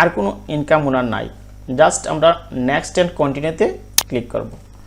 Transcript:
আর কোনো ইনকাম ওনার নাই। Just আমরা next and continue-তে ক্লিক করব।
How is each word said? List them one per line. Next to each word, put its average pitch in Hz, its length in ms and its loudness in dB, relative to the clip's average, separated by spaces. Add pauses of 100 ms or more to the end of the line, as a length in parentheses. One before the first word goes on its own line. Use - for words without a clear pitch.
আর 175 160 6
কোনো 202 140 0 (240)
ইনকাম 151 340 2
ওনার 127 260 2
নাই। 110 120 -4 (520)
Just 160 240 4 (100)
আমরা 160 180 4 (400)
next 151 300 -2
and 175 100 2 (100)
continue-তে 151 460 0 (420)
ক্লিক 120 260 -2
করব। 113 160 -6 (360)